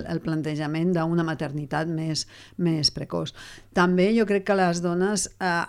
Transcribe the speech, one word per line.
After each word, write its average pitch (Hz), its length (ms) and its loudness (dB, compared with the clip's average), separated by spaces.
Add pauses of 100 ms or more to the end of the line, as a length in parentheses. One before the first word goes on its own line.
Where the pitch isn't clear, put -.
el 170 160 -4
plantejament 156 720 -2
d'una 165 300 2
maternitat 151 640 -4
més, 160 340 -4 (300)
més 160 380 0
precoç. 160 420 -6 (360)
També 180 420 4
jo 226 140 4
crec 196 220 2
que 202 80 4
les 175 260 2
dones, 185 480 0
eh, 185 220 -2 (180)